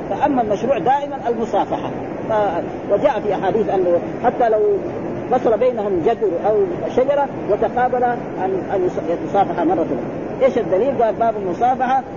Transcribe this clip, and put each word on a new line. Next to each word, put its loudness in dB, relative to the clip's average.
فأما 2
المشروع 0
دائما 0
المصافحة. -2
ف-، -2
وجاء 2
في 0
أحاديث 0
أنه 2
حتى 2
لو 2
وصل 2
بينهم 0
جدر 2
أو 2
شجرة 2
وتقابل 2
أن، 0
أن 2
يص-، -4
يتصافح 0
مرة 2
أخرى. -2
إيش 4
الدليل؟ 2
قال: 2
"باب 0
المصافحة". 0